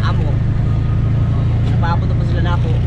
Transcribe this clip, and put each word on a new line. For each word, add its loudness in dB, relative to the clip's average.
amo. 0
Napaabot 0
na 0
po 0
sila 0
na 0
ako. 0